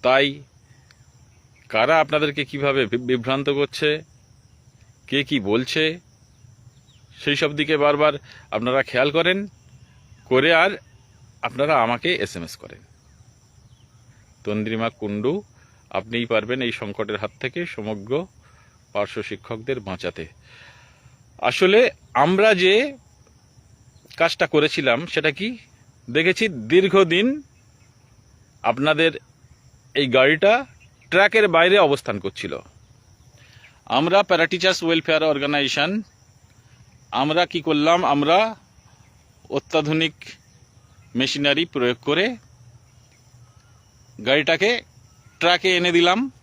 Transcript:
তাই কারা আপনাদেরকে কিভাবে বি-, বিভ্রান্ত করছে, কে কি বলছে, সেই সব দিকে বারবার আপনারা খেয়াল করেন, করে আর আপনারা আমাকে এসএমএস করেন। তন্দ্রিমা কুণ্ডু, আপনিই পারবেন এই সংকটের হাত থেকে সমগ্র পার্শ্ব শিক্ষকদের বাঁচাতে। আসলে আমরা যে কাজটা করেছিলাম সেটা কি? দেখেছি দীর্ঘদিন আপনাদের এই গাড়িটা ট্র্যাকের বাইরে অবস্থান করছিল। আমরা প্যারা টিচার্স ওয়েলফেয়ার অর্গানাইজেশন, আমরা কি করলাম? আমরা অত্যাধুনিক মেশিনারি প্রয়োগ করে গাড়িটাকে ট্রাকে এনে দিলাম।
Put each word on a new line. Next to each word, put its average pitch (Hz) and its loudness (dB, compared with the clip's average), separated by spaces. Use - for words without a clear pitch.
তাই 139 0
কারা 131 2
আপনাদেরকে 147 -2
কিভাবে 139 -2
বি-, 117 -4
বিভ্রান্ত 127 -2
করছে, 147 -4
কে 139 -2
কি 139 -4
বলছে, 127 -2
সেই 143 0
সব 147 -2
দিকে 151 -2
বারবার 147 2
আপনারা 127 -2
খেয়াল 131 0
করেন, 180 -2
করে 135 2
আর 180 2
আপনারা 127 0
আমাকে 120 -2
এসএমএস 85 -8
করেন। - -20
তন্দ্রিমা 110 -4
কুণ্ডু, 107 -6
আপনিই 113 -6
পারবেন 113 -2
এই 120 -4
সংকটের 104 -8
হাত 104 -8
থেকে 175 -8
সমগ্র 110 -8
পার্শ্ব 104 -6
শিক্ষকদের 117 -10
বাঁচাতে। 90 -10
আসলে 190 2
আমরা 190 4
যে 214 0
কাজটা 165 0
করেছিলাম 147 0
সেটা 156 -2
কি? 220 -8
দেখেছি 170 0
দীর্ঘদিন 185 2
আপনাদের 151 2
এই 143 0
গাড়িটা 156 4
ট্র্যাকের 202 4
বাইরে 175 4
অবস্থান 139 2
করছিল। 90 -8
আমরা 170 2
প্যারা 165 2
টিচার্স 180 -2
ওয়েলফেয়ার 160 0
অর্গানাইজেশন, 147 -2
আমরা 156 0
কি 170 -6
করলাম? 160 2
আমরা 160 2
অত্যাধুনিক 156 -2
মেশিনারি 143 -2
প্রয়োগ 123 -2
করে 196 -2
গাড়িটাকে 160 0
ট্রাকে 175 2
এনে 175 0
দিলাম। 180 2